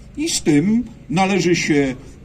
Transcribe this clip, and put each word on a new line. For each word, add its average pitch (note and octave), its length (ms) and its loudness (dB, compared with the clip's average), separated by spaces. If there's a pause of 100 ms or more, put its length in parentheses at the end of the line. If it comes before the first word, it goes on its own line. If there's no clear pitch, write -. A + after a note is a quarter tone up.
(180)
I D#4 120 -4
z - 120 -4
tym F#3 420 2 (260)
należy F3+ 460 2
się C#3+ 400 0 (300)